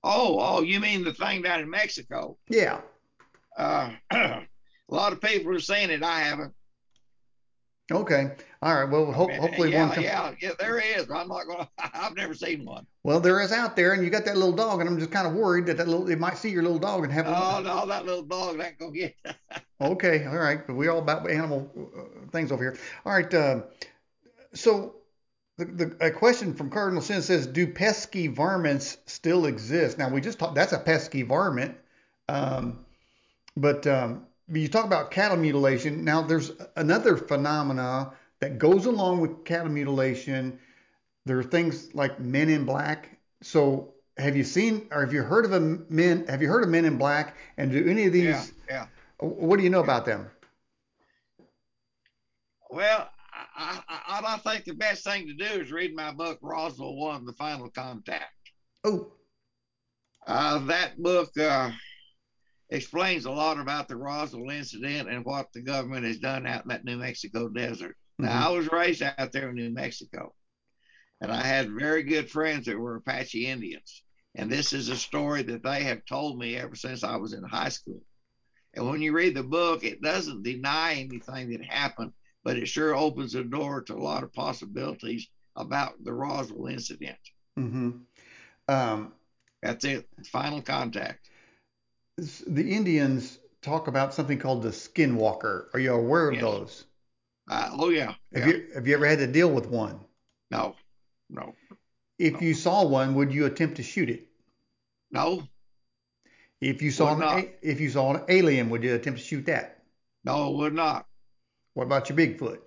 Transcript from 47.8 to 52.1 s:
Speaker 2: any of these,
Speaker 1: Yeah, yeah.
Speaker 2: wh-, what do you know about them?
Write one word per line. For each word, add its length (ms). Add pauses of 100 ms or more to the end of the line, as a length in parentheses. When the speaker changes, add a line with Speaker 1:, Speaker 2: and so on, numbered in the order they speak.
Speaker 2:
any 160
of 80
these, 400 (160)
Speaker 1:
Yeah, 180 (320)
yeah. 80
Speaker 2:
wh-, 140
what 160
do 60
you 60
know 120
about 240
them? 240 (2500)